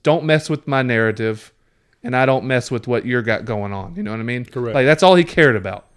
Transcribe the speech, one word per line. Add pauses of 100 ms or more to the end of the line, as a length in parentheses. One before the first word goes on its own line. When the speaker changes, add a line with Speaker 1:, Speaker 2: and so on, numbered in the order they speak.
Speaker 1:
"Don't
mess
with
my
narrative, (500)
and
I
don't
mess
with
what
you
got
going
on."
You
know
what
I
mean?
Speaker 2:
Correct.
Speaker 1:
Like,
that's
all
he
cared
about (120)